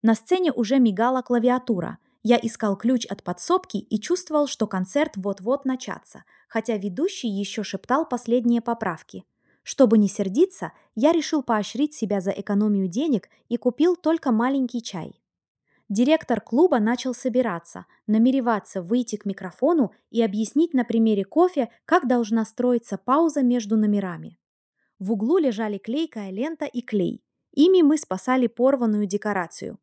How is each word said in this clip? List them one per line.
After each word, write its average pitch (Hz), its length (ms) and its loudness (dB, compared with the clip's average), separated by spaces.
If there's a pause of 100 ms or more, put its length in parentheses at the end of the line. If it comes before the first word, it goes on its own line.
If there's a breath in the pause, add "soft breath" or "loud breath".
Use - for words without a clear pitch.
На 220 120 4
сцене 359 380 0
уже 240 260 0
мигала 240 440 2
клавиатура. 240 760 0 (240)
Я 233 180 4
искал 214 360 -2
ключ 247 300 0
от - 160 -10
подсобки 330 560 -2
и - 200 -4
чувствовал, 302 480 -2
что - 200 -4
концерт 285 500 -2
вот-вот 196 480 -4
начаться, - 600 -8 (240 soft breath)
хотя 220 280 -4
ведущий 208 520 -4
еще 202 340 -4
шептал 262 440 -2
последние 233 540 0
поправки. 202 640 -8 (380)
Чтобы 226 360 4
не 202 100 4
сердиться, 202 640 -2 (220 soft breath)
я 277 180 2
решил 311 300 -2
поощрить 233 520 -2
себя 202 260 -4
за 185 100 -4
экономию 202 580 0
денег 233 400 -2 (200)
и 233 80 -4
купил 320 400 2
только 311 360 -2
маленький 247 500 -2
чай. - 380 -12 (680)
Директор 247 520 2
клуба 302 380 2
начал 240 360 -2
собираться, 220 720 -4 (200)
намереваться 226 760 2
выйти 214 360 -2
к - 80 -10
микрофону 202 680 0 (180 soft breath)
и 226 120 0
объяснить 226 500 0
на 254 120 2
примере 220 400 2
кофе, 311 440 2 (160 soft breath)
как 330 220 2
должна 226 380 0
строиться 240 520 -2
пауза 294 460 0
между 233 340 0
номерами. 190 600 -2 (640)
В 196 120 -4
углу 233 260 2
лежали 214 400 -2
клейкая 226 520 -6
лента 285 360 -6
и 240 160 -8
клей. 185 420 -2 (280)
Ими 359 280 6
мы 302 160 6
спасали 254 500 0
порванную 233 600 2
декорацию. 196 760 -6